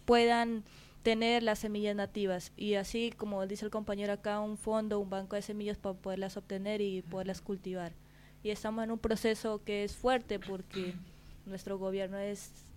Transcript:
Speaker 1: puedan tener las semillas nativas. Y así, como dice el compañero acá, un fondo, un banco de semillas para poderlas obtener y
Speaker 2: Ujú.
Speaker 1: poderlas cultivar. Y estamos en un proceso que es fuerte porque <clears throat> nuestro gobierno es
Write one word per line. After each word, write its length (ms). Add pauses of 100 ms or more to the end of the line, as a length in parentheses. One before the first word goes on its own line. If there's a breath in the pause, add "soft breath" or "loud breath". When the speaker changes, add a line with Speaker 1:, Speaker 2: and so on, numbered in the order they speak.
Speaker 1:
puedan 580 (400 loud breath)
tener 400
las 160
semillas 360
nativas. 600
Y 200
así, 420
como 300
dice 180
el 60
compañero 420
acá, 260
un 180
fondo, 440
un 80
banco 260
de 60
semillas 360
para 180
poderlas 420
obtener 420
y 220
Speaker 2:
Ujú. 80
Speaker 1:
poderlas 320
cultivar. 500 (520 loud breath)
Y 80
estamos 340
en 60
un 80
proceso 680
que 180
es 120
fuerte 440
porque 540 (260)
<clears throat> 260
nuestro 320
gobierno 400
es 340 (260)